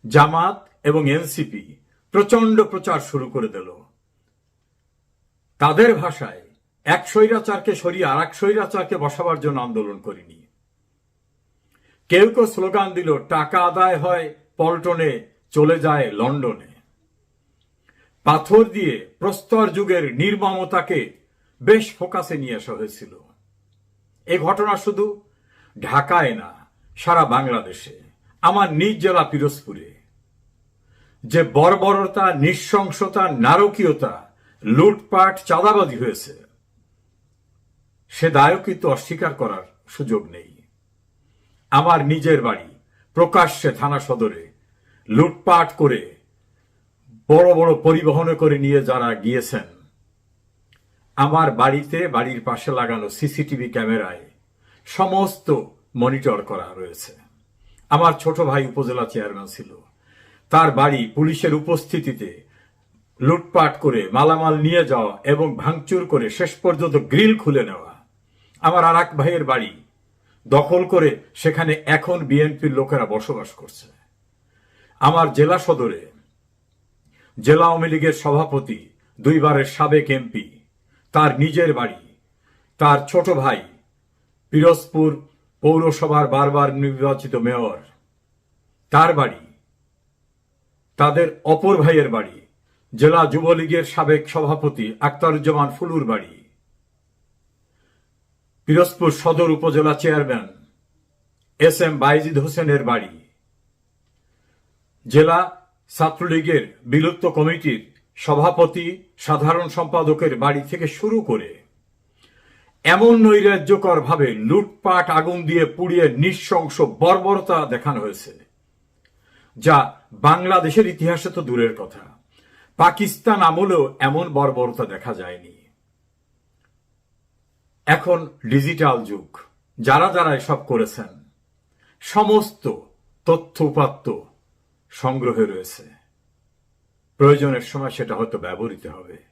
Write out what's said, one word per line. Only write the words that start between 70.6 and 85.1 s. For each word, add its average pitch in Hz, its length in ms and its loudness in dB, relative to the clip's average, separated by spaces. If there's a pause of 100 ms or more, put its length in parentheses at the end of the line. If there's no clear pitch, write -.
করে 156 360 2 (100)
সেখানে 156 520 -2
এখন 160 400 -2
বিএনপির 143 460 0
লোকেরা 131 340 -2
বসবাস 107 460 -8
করছে। - 360 -20 (1120)
আমার 156 340 2
জেলা 156 260 2
সদরে 117 520 -4 (1300)
জেলা 156 260 4
আওয়ামী 165 220 0
লীগের 156 260 0
সভাপতি, 139 760 -4 (320)
দুইবারের 143 440 2
সাবেক 147 440 0
এমপি, 117 460 -6 (540)
তার 147 280 2
নিজের 156 340 2
বাড়ি, - 440 -8 (600)
তার 147 300 4
ছোট 180 220 0
ভাই, 135 340 0 (840)
পিরোজপুর 156 800 2 (340)